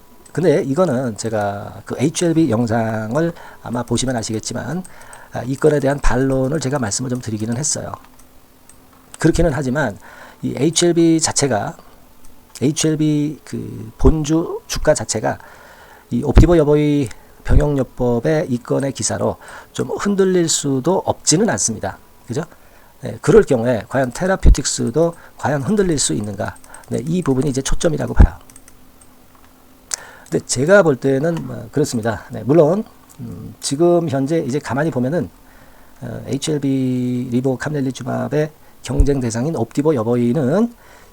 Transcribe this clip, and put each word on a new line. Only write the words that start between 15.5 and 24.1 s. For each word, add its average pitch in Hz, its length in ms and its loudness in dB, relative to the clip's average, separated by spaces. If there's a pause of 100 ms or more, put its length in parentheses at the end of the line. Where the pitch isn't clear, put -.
이 120 120 0
옵티보 160 340 6
여보이 147 520 4 (340)
병용요법의 135 1080 0
이 120 80 -2
건의 139 320 -2
기사로 107 460 -4 (360)
좀 127 240 -6
흔들릴 190 500 2
수도 143 560 0
없지는 170 460 0
않습니다. 107 480 -4 (300)
그죠? 123 160 -4 (580)
네, 113 200 -10
그럴 196 220 6
경우에 117 460 0
과연 127 220 0